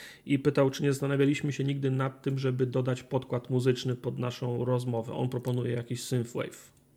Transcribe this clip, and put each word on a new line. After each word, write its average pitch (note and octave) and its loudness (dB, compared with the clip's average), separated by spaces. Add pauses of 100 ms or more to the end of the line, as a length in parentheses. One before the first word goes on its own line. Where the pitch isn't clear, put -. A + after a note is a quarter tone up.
(260)
i C#3 2
pytał, C#3 4
czy C3+ -2
nie C#3+ 4
zastanawialiśmy C#3 2
się C3+ -4
nigdy C#3 0
nad C3 -2
tym, C3+ -2
żeby C3 2
dodać B2+ 0
podkład B2+ -4
muzyczny B2+ 2
pod B2+ -6
naszą B2 -2
rozmowę. B2 0
On B2+ 0
proponuje B2 -2
jakiś A#2+ -4
synthwave. - -4 (220)